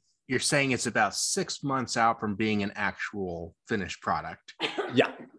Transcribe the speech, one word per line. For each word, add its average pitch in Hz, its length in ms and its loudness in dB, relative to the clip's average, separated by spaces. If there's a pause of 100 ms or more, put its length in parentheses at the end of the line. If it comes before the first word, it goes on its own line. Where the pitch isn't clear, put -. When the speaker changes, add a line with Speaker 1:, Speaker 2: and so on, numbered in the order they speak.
(280)
Speaker 1:
you're 131 120 2
saying 139 320 2
it's 117 160 0
about 107 280 2
six - 480 -2
months 131 340 -2
out 113 220 4
from 104 160 -2
being 107 280 2
an 101 120 -2
actual 92 800 -4 (120)
finished 98 340 -2
product. 82 600 -4
Speaker 2:
<coughs> - 40 -4 (280)
Yeah. - 160 4 (300)